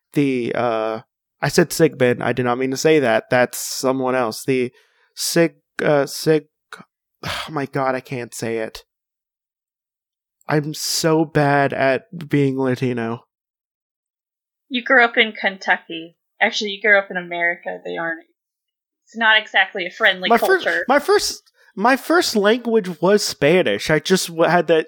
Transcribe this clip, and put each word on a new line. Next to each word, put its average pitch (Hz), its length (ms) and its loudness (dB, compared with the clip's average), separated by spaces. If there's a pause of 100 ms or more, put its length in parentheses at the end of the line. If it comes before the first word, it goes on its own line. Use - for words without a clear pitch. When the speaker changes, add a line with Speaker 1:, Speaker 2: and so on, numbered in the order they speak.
(140)
Speaker 1:
the, 131 420 0
uh, 110 460 -2 (400)
I 143 80 -2
said 165 240 2
Sigmund. 131 500 0
I 120 80 -2
did 123 140 -2
not 123 120 0
mean 131 140 -2
to 131 60 -6
say 160 240 4
that. 113 280 2
That's 123 280 0
someone 131 580 -2
else. 117 300 -4
The 127 260 -2 (420)
Sig-, - 440 0 (240)
uh, 143 240 2
Sig-, 151 420 -2 (760)
oh - 280 -8
my 143 140 -6
god, 131 300 -2
I 127 40 -4
can't 120 340 -12
say 113 260 -6
it. - 260 -10 (1600)
I'm 147 260 -2
so 160 520 0
bad 143 480 2
at 135 560 -2
being 139 280 2
Latino. 123 680 -4 (1400)
Speaker 2:
You 247 160 -6
grew 254 180 4
up 233 140 0
in 220 160 0
Kentucky. 185 840 -6 (260)
Actually, 214 300 -2
you 202 100 -12
grew 208 160 4
up 196 140 -2
in 185 60 -6
America. 175 640 -6
They 175 140 -10
aren't, 165 260 -6 (840)
it's - 100 -20
not 220 260 4
exactly 196 440 -2
a 180 40 -10
friendly 185 380 0
Speaker 1:
My 226 100 4
first, 359 280 2
Speaker 2:
culture. 170 240 -2
Speaker 1:
my 277 100 4
first, - 420 -2 (360)
my 233 180 2
first 330 400 0
language 214 640 0
was 202 220 4
Spanish. 139 680 0
I 156 100 4
just - 280 0
w-, 165 220 0
had 170 180 2
that 160 200 2